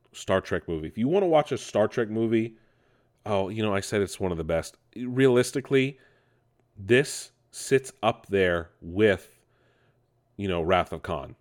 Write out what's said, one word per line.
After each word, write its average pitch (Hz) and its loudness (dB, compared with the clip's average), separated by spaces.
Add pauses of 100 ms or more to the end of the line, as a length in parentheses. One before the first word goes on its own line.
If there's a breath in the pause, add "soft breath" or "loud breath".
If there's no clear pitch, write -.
(120)
Star 95 0
Trek - -4
movie. 78 -4
If - -12
you 117 0
wanna 190 2
watch 151 2
a 117 -4
Star - 0
Trek 110 -2
movie, 113 0 (680 soft breath)
oh, 98 0
you 110 -4
know, 104 0
I 98 0
said 104 -2
it's 95 -4
one 92 -2
of 82 -4
the 80 -6
best. 80 -4 (180)
Realistically, 131 2 (800 soft breath)
this 117 0 (180)
sits - -2 (100)
up 110 -2
there 90 0 (100)
with, 92 0 (1000)
you 98 -4
know, 87 -2
Wrath 87 2
of 82 -12
Khan. 73 -8